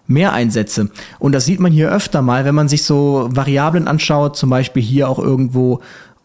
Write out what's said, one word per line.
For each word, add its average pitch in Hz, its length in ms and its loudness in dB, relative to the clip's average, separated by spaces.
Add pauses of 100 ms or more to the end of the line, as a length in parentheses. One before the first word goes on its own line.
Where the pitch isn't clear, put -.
mehr 160 280 2
Einsätze. 110 580 -2 (260)
Und 143 140 0
das 131 140 0
sieht 180 140 0
man 180 120 2
hier 156 200 2
öfter 190 300 -2
mal, 127 240 0
wenn 143 80 0
man 147 140 2
sich 147 160 0
so 143 480 0
Variablen 143 560 0
anschaut, 147 500 0
zum 131 140 0
Beispiel 127 320 0
hier 135 260 0
auch 131 80 -4
irgendwo 127 640 0 (460)